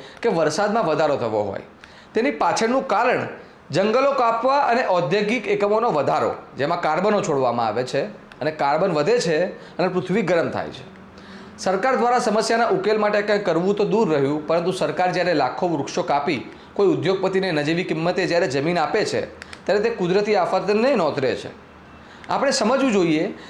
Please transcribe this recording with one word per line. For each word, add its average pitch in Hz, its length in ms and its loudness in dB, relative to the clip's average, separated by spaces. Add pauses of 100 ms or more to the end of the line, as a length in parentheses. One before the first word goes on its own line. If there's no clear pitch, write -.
(200)
કે 233 100 0
વરસાદમાં 196 560 0
વધારો 151 320 2
થવો 107 260 0
હોય, 98 220 -8 (480)
તેની 247 200 0
પાછળનું 226 520 0
કારણ 202 420 0 (440)
જંગલો 220 420 2
કાપવા 247 540 2
અને 247 200 2
ઔદ્યોગિક 208 600 0
એકમોનો 208 440 2
વધારો, 147 400 0 (260)
જેમાં 147 240 -2
કાર્બનો 180 400 0
છોડવામાં 123 460 0
આવે 110 180 -2
છે 139 160 -2 (360)
અને 151 160 -4
કાર્બન 156 400 0
વધે 156 260 2
છે 160 180 0 (360)
અને 180 160 0
પૃથ્વી 180 340 0
ગરમ 160 260 2
થાય 87 220 -6
છે. - 140 -16 (720)
સરકાર 190 400 0
દ્વારા 240 220 2
સમસ્યાના 226 500 2
ઉકેલ 208 300 2
માટે 208 240 2
કંઈ 208 200 0
કરવું 185 320 2
તો 202 100 2
દૂર 202 240 2
રહ્યું, 151 360 0
પરંતુ 170 280 0
સરકાર 175 380 0
જ્યારે 175 220 2
લાખો 143 340 0
વૃક્ષો 156 360 -2
કાપી 147 380 0 (300)
કોઈ 202 160 2
ઉદ્યોગપતિને 190 640 0
નજીવી 160 320 0
કિંમતે 170 440 -2
જ્યારે 175 200 2
જમીન 143 300 0
આપે 160 280 0
છે, 117 160 -2 (400)
ત્યારે 208 220 0
તે 233 80 2
કુદરતી 208 440 0
આફતને 202 600 2
નોતરે 131 400 0
છે. - 140 -10 (800)
આપણે 226 220 0
સમજવું 247 400 2
જોઈએ 170 320 2 (260)